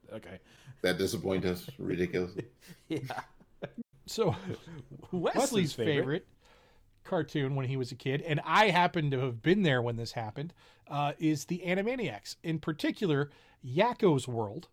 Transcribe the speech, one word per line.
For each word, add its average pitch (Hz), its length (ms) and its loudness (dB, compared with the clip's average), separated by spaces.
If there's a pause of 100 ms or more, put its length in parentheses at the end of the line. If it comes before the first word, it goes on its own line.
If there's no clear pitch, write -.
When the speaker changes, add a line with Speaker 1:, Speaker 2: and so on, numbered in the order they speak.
(120)
Speaker 1:
okay. 110 280 -14 (420)
Speaker 2:
That 92 160 2
disappoint 95 460 -2
us. 90 240 -4 (100)
Ridiculous. 90 540 -2 (300)
Speaker 1:
<laughs> - 260 -20
Yeah. 156 100 -4 (1080)
Speaker 3:
So, 196 280 0 (400)
<laughs> - 380 -14
Speaker 1:
Wes's 190 260 0
Speaker 3:
Wesley's 220 340 2
Speaker 1:
favorite. 127 220 0
Speaker 3:
favorite 143 320 -2 (800)
cartoon 147 500 -2
when 135 120 -2
he 135 100 -2
was 127 160 -4
a - 20 -10
kid, 135 280 -2
and 151 220 0
I 196 260 6
happened 175 420 2
to 131 80 2
have 123 220 -2
been 196 200 6
there 139 180 6
when 117 160 -2
this 113 160 -8
happened, 123 400 -6 (360)
uh, 143 300 -2
is 156 280 0
the 175 180 -4
Animaniacs, 185 760 -2
in 160 160 -2
particular, 156 720 0 (360)
Yakko's 175 600 4
World. 113 440 -4